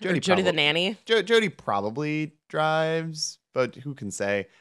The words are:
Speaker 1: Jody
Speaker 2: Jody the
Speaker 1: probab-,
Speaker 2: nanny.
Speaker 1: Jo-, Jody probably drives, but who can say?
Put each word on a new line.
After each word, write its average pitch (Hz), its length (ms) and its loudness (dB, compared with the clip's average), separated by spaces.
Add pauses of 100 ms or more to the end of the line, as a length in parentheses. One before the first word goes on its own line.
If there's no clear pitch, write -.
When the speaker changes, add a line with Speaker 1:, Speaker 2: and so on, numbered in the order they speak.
Speaker 1:
Jody 185 180 0
Speaker 2:
Jody 185 240 4
the 180 80 2
Speaker 1:
probab-, 165 60 2
Speaker 2:
nanny. 165 400 2 (100)
Speaker 1:
Jo-, 220 160 2
Jody 220 260 2
probably 147 840 -4 (160)
drives, 160 920 -2 (160)
but 127 220 0
who 131 180 -10
can 104 160 -10
say? 101 380 -2 (120)